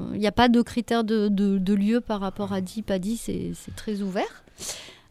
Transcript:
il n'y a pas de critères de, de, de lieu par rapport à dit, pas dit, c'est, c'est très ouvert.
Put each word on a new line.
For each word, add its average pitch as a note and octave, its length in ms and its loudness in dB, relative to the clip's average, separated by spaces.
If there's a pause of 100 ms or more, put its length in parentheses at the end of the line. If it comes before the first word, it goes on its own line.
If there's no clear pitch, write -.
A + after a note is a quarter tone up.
(120)
il G3+ 80 -4
n'y G#3 60 2
a G3+ 60 2
pas B3 160 6
de A#3 140 6
critères A#3 400 0
de, G#3+ 260 2
de, G3 300 2
de F#3+ 160 2
lieu G#3+ 260 2
par G#3+ 200 -4
rapport G3 320 -4
à F#3+ 80 -2
dit, G3+ 220 -6
pas G3 160 0
dit, G#3 180 -4
c'est, F3+ 380 -6
c'est - 200 -16
très G#3 280 -6
ouvert. G3+ 420 -4 (680)